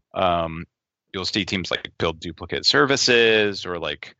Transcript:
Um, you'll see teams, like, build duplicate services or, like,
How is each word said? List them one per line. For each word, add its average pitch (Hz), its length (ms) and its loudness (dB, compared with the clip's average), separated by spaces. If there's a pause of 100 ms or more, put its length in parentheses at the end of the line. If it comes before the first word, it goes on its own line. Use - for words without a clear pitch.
(140)
Um, 85 520 0 (480)
you'll 92 120 -6
see 101 180 -2
teams, 90 260 -4
like, - 280 -6
build 80 240 -2
duplicate 80 440 -8
services 117 1000 4
or, 90 140 -6
like, 76 400 -8